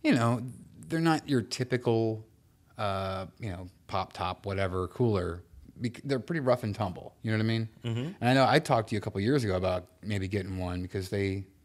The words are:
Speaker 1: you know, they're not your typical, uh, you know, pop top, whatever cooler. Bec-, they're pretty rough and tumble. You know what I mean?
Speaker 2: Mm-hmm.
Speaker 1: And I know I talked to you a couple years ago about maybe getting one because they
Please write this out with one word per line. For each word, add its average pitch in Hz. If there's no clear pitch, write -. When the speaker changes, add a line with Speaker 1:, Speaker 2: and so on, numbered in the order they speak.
Speaker 1:
you 302
know, 117
they're 160
not 160
your 127
typical, 113
uh, 95
you 107
know, 90
pop 92
top, 92
whatever 95
cooler. 92
Bec-, 120
they're 135
pretty 170
rough 123
and 107
tumble. -
You 110
know 110
what 110
I 110
mean? 113
Speaker 2:
Mm-hmm. 120
Speaker 1:
And 120
I 131
know 131
I 143
talked 120
to 113
you 104
a -
couple 98
years 127
ago 95
about 90
maybe 98
getting 95
one 90
because 92
they 98